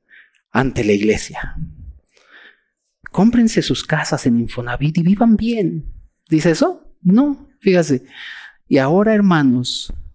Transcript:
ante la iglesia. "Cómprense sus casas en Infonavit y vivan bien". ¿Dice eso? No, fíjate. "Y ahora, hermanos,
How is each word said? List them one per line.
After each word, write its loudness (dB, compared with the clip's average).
ante -2
la 0
iglesia. -2
"Cómprense 2
sus -4
casas -4
en 2
Infonavit -4
y 2
vivan 4
bien". -4
¿Dice 2
eso? -2
No, 2
fíjate. 2
"Y 2
ahora, 2
hermanos, 0